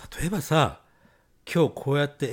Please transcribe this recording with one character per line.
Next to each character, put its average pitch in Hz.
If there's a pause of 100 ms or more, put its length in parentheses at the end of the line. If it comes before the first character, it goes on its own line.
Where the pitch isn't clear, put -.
(200)
例 151
え 180
ば 196
さ、 143 (720)
今 165
日 -
こ -
う 143
や 143
っ 143
て 147